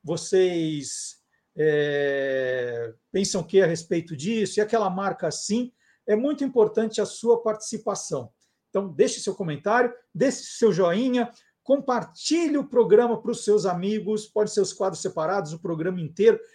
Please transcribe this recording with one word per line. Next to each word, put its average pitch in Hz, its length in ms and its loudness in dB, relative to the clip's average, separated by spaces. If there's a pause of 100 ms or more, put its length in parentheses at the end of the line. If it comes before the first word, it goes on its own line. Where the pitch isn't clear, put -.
vocês, 165 1120 -2 (400)
é, 139 1400 0 (180)
pensam 196 300 -2
o 160 40 -6
que 190 180 6
a 175 40 6
respeito 165 500 -4
disso? 208 420 -2
E - 20 4
aquela 214 300 2
marca 185 380 -4
assim?" 233 440 -4 (340)
É 208 100 2
muito 285 280 -2
importante 226 560 2
a 214 60 0
sua 233 360 2
participação. 214 880 -6 (380)
Então, 196 200 -4
deixe 165 320 2
seu 196 140 -6
comentário, 208 600 0 (180)
deixe 240 300 0
seu - 300 2
joinha, 226 580 0 (320)
compartilhe 285 960 0
o 277 80 -4
programa 233 540 4
para - 100 -4
os - 140 -8
seus 208 200 2
amigos, 202 640 -2
pode 208 260 -2
ser 208 80 0
os - 120 -2
quadros 185 280 -4
separados, 170 520 -4
o 165 80 -12
programa 175 400 -4
inteiro. 202 400 4 (140)